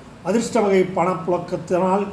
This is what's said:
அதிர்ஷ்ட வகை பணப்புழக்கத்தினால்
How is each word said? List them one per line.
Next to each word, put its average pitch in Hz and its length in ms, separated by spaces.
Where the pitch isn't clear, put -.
அதிர்ஷ்ட 226 340
வகை 196 200
பணப்புழக்கத்தினால் 180 1200